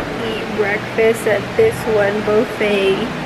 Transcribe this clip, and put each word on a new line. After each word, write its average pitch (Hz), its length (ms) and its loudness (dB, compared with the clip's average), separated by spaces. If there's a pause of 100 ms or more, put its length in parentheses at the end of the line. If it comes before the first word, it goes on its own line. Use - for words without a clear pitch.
(260)
eat 214 160 -4 (160)
breakfast 214 720 0
at 202 80 2 (180)
this 226 220 4 (160)
one 202 320 2
buffet, 208 720 2 (280)